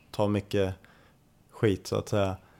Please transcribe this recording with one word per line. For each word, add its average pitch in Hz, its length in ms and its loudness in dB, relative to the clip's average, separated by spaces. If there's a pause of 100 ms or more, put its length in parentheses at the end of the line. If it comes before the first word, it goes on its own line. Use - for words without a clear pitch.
(120)
ta 104 160 0
mycket 101 460 0 (760)
skit, - 380 0
så - 80 -2
att 101 140 -2
säga, 98 280 0 (220)